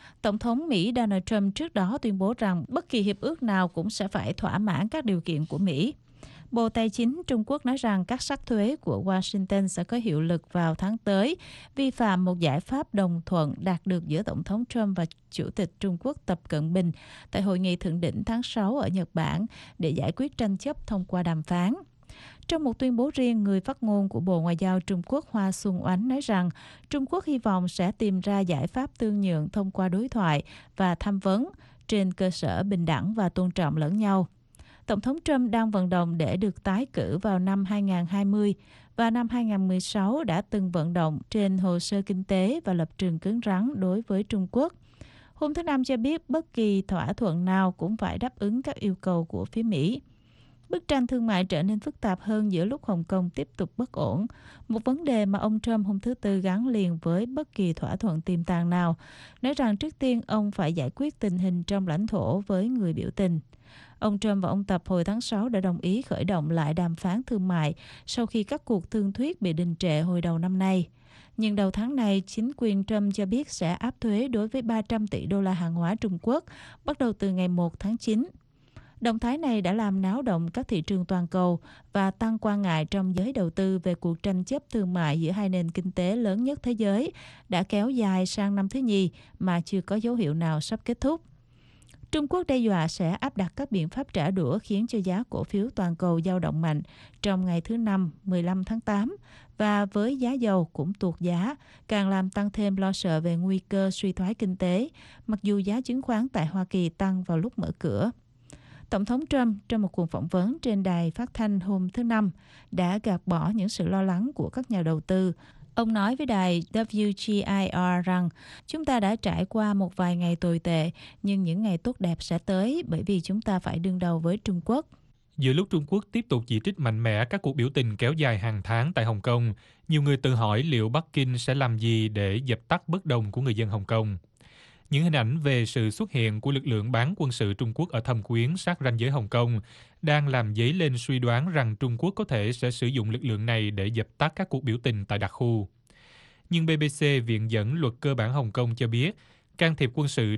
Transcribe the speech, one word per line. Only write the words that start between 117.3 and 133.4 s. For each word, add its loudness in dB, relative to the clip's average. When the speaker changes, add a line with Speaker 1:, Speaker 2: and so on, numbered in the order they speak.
Speaker 1:
I 0
R 2
rằng, 2
"Chúng -6
ta 2
đã 2
trải 0
qua 0
một 0
vài 2
ngày 2
tồi 0
tệ, 0
nhưng 2
những 0
ngày 0
tốt -4
đẹp -2
sẽ -2
tới 0
bởi -2
vì 0
chúng -2
ta 0
phải -4
đương -2
đầu 0
với 0
Trung -2
Quốc." 0
Speaker 2:
Giữa 4
lúc 2
Trung 2
Quốc 2
tiếp -2
tục 2
chỉ 0
trích -2
mạnh 0
mẽ 2
các -2
cuộc -2
biểu 2
tình 0
kéo 2
dài 2
hàng -2
tháng 0
tại 2
Hồng 0
Kông, 2
nhiều 4
người 4
tự 2
hỏi 2
liệu 2
Bắc 0
Kinh 0
sẽ 0
làm 0
gì 2
để 0
dập -2
tắt 0
bất -2
đồng 0
của -4